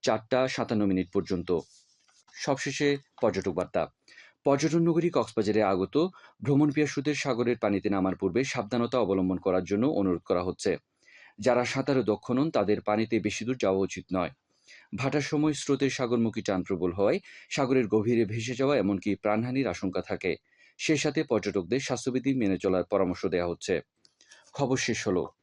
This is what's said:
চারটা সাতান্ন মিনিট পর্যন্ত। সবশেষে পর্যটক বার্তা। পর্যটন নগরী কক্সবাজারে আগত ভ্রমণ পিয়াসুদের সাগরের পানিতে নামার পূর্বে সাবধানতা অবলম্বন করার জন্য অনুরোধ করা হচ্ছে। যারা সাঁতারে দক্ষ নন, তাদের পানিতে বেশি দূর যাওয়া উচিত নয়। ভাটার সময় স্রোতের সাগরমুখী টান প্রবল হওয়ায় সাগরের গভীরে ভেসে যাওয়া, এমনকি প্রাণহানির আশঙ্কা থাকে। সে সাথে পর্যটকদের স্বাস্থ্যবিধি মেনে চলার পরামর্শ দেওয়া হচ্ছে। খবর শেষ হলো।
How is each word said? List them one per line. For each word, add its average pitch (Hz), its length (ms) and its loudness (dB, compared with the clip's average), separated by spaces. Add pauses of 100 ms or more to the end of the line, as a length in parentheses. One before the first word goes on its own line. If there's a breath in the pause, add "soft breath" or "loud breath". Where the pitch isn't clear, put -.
চারটা 117 460 0
সাতান্ন 117 380 0
মিনিট 92 260 2
পর্যন্ত। 90 380 -2 (840)
সবশেষে 143 540 -2 (340)
পর্যটক 95 320 0
বার্তা। 87 300 -2 (600 loud breath)
পর্যটন 147 380 2
নগরী 170 320 2
কক্সবাজারে 110 500 0
আগত 95 320 0 (460 loud breath)
ভ্রমণ 143 300 4
পিয়াসুদের 143 440 -2
সাগরের 120 420 0
পানিতে 101 320 0
নামার 95 260 0
পূর্বে 95 280 0
সাবধানতা 120 560 -2
অবলম্বন 92 380 2
করার 92 260 0
জন্য 101 240 0
অনুরোধ 95 360 0
করা 90 200 0
হচ্ছে। 92 280 -2 (680 loud breath)
যারা 123 260 4
সাঁতারে 135 380 0
দক্ষ 104 280 -2
নন, 135 180 0
তাদের 104 320 0
পানিতে 110 380 0
বেশি 107 260 -4
দূর 123 120 -4
যাওয়া 98 260 2
উচিত 90 300 -8
নয়। 87 180 -2 (640 loud breath)
ভাটার 135 260 -2
সময় 151 320 0
স্রোতের 139 380 0
সাগরমুখী 117 500 0
টান 95 220 0
প্রবল 90 280 -2
হওয়ায় 101 280 2 (300 loud breath)
সাগরের 131 380 2
গভীরে 110 380 2
ভেসে 113 280 -6
যাওয়া, 135 240 0
এমনকি 98 380 0
প্রাণহানির 117 520 0
আশঙ্কা 92 340 -4
থাকে। 90 300 -4 (480 soft breath)
সে 156 180 2
সাথে 139 260 0
পর্যটকদের 101 560 0
স্বাস্থ্যবিধি 127 540 -2
মেনে 101 240 2
চলার 92 260 2
পরামর্শ 92 420 0
দেওয়া 87 260 0
হচ্ছে। - 220 -4 (800 soft breath)
খবর 135 240 0
শেষ 117 280 -2
হলো। 92 180 0 (200)